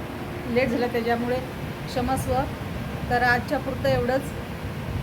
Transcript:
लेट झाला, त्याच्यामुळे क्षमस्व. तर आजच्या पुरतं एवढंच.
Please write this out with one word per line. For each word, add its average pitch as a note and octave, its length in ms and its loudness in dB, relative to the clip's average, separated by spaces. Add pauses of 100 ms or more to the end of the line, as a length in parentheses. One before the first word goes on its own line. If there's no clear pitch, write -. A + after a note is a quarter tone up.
(480)
लेट B3 200 4
झाला, A#3+ 200 2
त्याच्यामुळे A#3 480 2 (520)
क्षमस्व. B3+ 460 0 (760)
तर B3 140 4
आजच्या B3 340 4
पुरतं C4 320 0
एवढंच. B3+ 320 4 (800)